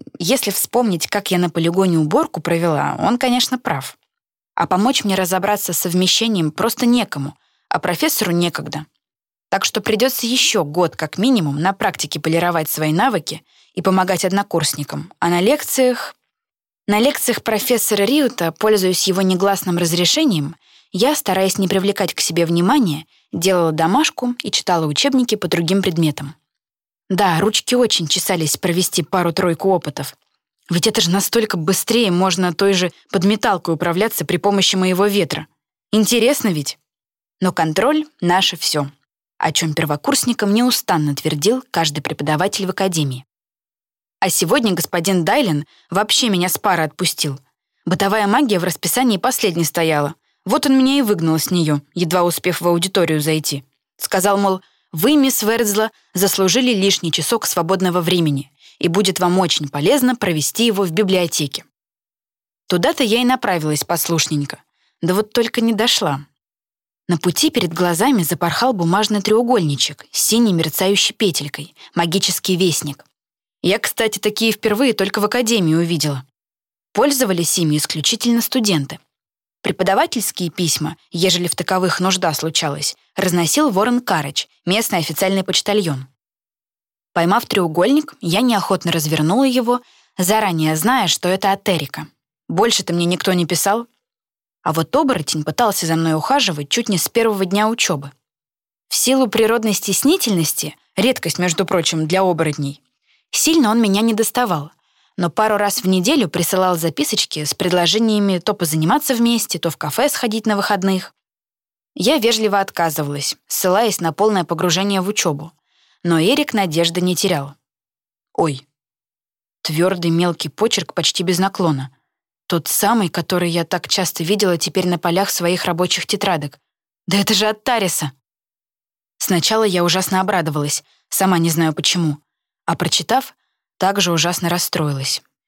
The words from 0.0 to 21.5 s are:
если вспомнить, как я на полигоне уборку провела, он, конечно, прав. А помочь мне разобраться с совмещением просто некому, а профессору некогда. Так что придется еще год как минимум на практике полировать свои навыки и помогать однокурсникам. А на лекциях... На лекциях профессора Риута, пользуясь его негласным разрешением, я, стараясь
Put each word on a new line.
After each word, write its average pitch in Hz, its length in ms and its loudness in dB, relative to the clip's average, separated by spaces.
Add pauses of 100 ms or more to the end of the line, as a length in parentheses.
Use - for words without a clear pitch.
если 208 320 0
вспомнить, 208 560 0
как 202 240 -4
я 180 80 2
на 175 120 2
полигоне 170 480 2
уборку 165 420 0
провела, 165 600 0
он, 233 160 0
конечно, 247 420 0
прав. 147 380 -6 (600)
А 170 100 0
помочь 202 380 0
мне 196 100 0
разобраться 190 580 0
с 156 60 -4
совмещением 185 720 0
просто 226 360 -2
некому, 196 500 0 (320)
а 156 100 -2
профессору 180 540 -2
некогда. 160 540 -2 (640)
Так 196 160 -2
что - 160 -2
придется 226 460 0
еще 226 380 0
год 160 320 0
как - 220 -6
минимум 180 420 2
на 185 120 0
практике 180 480 -4
полировать 165 480 0
свои 156 240 -2
навыки 202 520 0 (300)
и 180 80 -6
помогать 185 420 2
однокурсникам. 165 920 -2
А 175 100 0
на 175 120 2
лекциях... 254 760 0 (720)
На 208 120 2
лекциях 254 420 0
профессора 214 640 0
Риута, 240 480 0
пользуясь 190 560 2
его 190 140 0
негласным 190 540 0
разрешением, 175 800 0 (360)
я, 254 240 2
стараясь 190 420 0